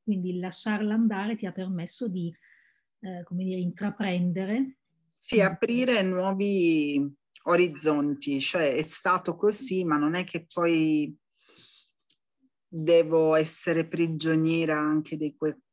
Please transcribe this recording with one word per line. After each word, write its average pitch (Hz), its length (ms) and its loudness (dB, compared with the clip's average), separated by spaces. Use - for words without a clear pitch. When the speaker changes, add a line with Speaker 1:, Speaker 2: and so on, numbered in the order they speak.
Speaker 1:
Quindi 185 340 -4
il 180 40 -4
lasciarla 208 560 -4
andare 214 400 0
ti 208 120 -8
ha 185 60 -6
permesso 185 540 -6
di, 180 260 -4
eh, 180 240 -12
come 175 180 -6
dire, 185 160 -2
intraprendere. 190 1160 -2
Speaker 2:
Sì, - 220 2
aprire 233 640 2
nuovi 180 1080 2
orizzonti, 147 920 2
cioè 139 380 0
è 156 60 0
stato 180 520 0
così, 208 480 0
ma 165 140 0
non 147 180 2
è 180 80 -2
che 170 240 -8
poi 156 680 0
devo 160 680 4
essere 160 540 0
prigioniera 160 920 0
anche 151 380 -2
di 151 180 -4
quei 151 180 -2